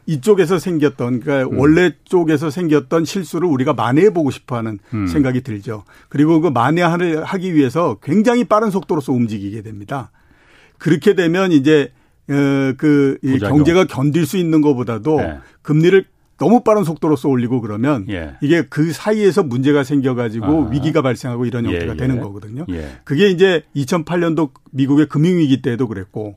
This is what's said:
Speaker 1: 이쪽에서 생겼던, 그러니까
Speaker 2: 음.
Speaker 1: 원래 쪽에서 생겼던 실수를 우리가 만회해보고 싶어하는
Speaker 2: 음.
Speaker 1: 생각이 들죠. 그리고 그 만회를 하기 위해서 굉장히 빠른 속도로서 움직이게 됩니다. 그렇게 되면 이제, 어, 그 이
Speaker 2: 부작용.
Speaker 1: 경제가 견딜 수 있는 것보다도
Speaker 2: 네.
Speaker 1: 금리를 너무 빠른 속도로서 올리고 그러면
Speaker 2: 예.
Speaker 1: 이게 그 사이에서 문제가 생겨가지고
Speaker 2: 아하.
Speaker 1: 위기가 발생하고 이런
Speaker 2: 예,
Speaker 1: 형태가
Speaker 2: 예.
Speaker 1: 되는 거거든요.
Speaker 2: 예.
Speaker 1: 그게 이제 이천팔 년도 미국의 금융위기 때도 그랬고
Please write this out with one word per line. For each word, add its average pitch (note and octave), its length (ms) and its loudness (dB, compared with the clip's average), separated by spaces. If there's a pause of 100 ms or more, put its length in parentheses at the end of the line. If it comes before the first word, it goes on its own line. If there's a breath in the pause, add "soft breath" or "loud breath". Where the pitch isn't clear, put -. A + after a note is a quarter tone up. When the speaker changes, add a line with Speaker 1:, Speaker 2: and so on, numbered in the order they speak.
Speaker 1:
이쪽에서 F3+ 520 2
생겼던, C#3 640 -2
그러니까 C#3 340 -2
Speaker 2:
음. A#2+ 60 -2
Speaker 1:
원래 D#3+ 320 4 (100)
쪽에서 D#3+ 480 0
생겼던 D#3 540 0
실수를 F3 440 -4
우리가 C#3 260 0
만회해보고 C#3+ 580 2
싶어하는 A2+ 480 -8 (120)
Speaker 2:
음. G#2 140 -2
Speaker 1:
생각이 B2+ 360 0
들죠. G#2+ 420 -12 (240 soft breath)
그리고 D#3 320 2
그 F3 80 0
만회를 E3 760 0
하기 F#3 320 -6
위해서 C#3+ 480 0
굉장히 A3 400 2
빠른 G#3+ 280 2
속도로서 E3 420 -4
움직이게 G#2+ 500 -2
됩니다. G#2+ 480 -12 (680 soft breath)
그렇게 F#3 360 2
되면 F3+ 380 2
이제, C#3+ 400 4 (360)
어, C#3 480 0
그 C#3+ 460 2
이 C3+ 120 0
Speaker 2:
부작용. C3 240 0
Speaker 1:
경제가 E3+ 260 4
견딜 D3 420 0
수 G3 100 -6
있는 D#3+ 260 2
것보다도 B2 560 0
Speaker 2:
네. D#2+ 200 -6 (240 soft breath)
Speaker 1:
금리를 E3+ 440 2 (320)
너무 A3 240 4
빠른 G#3+ 220 2
속도로서 D#3 460 -2
올리고 B2 320 0
그러면 A2+ 480 -4
Speaker 2:
예. D#2+ 320 -8
Speaker 1:
이게 D3+ 260 2
그 D#3 240 -2
사이에서 G#3 500 0
문제가 C3+ 420 0
생겨가지고 B2 640 -2
Speaker 2:
아하. C#3+ 240 0
Speaker 1:
위기가 D3+ 300 0
발생하고 B2 460 -4
이런 A#2+ 180 -4
Speaker 2:
예, G#2+ 60 -4
Speaker 1:
형태가 E2+ 240 -4
Speaker 2:
예. - 20 -8
Speaker 1:
되는 B2 240 -2
거거든요. A2 480 -12
Speaker 2:
예. D#2+ 220 -10 (140 loud breath)
Speaker 1:
그게 F3+ 260 2
이제 F3 320 2 (100)
이천팔 E3 480 -2
년도 E3 300 0 (200)
미국의 C#3+ 380 2
금융위기 D3+ 540 2
때도 A#2+ 260 -2
그랬고 G#2 480 -10